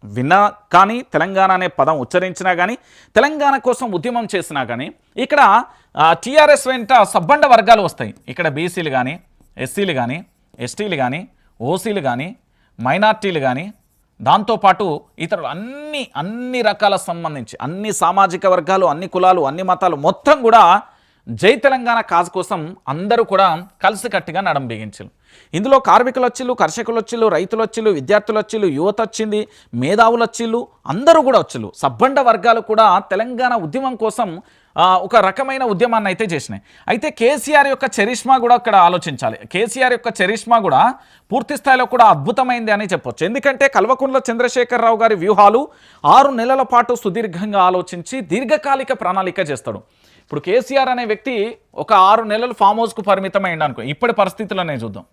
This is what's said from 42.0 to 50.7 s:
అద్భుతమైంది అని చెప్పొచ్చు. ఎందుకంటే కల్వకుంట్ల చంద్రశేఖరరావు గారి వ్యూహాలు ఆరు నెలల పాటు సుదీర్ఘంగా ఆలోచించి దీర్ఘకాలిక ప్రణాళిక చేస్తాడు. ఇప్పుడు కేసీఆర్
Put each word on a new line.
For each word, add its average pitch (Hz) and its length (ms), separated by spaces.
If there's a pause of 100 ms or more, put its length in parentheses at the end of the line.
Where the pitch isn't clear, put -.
అద్భుతమైంది 220 680
అని 208 200
చెప్పొచ్చు. 127 320
ఎందుకంటే 269 440
కల్వకుంట్ల 254 520 (100)
చంద్రశేఖరరావు 233 680
గారి 220 180
వ్యూహాలు 208 540 (360)
ఆరు 247 260
నెలల 254 320
పాటు 247 320
సుదీర్ఘంగా 202 680
ఆలోచించి 180 580
దీర్ఘకాలిక 269 800
ప్రణాళిక 180 500
చేస్తాడు. 117 320 (420)
ఇప్పుడు 147 240
కేసీఆర్ 262 400